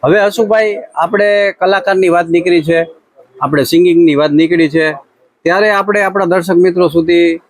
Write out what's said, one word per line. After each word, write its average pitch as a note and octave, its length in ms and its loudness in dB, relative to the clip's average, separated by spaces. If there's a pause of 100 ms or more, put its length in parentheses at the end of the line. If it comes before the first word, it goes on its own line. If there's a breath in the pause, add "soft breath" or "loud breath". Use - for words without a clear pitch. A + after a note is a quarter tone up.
હવે F3 160 2
હસુભાઈ, G#3+ 560 0 (180)
આપણે G3+ 580 0
કલાકારની F#3+ 560 -2
વાત E3+ 180 0
નીકળી E3+ 360 0
છે, E3 240 -2 (540)
આપણે C#3+ 240 0
સિંગિંગની E3+ 500 2
વાત D3 160 0
નીકળી D#3+ 380 0
છે, D#3 240 -2 (500)
ત્યારે G3 280 0
આપણે G3+ 320 0
આપણા F#3+ 220 -2
દર્શક F3+ 300 -2
મિત્રો F3+ 340 2
સુધી E3+ 600 0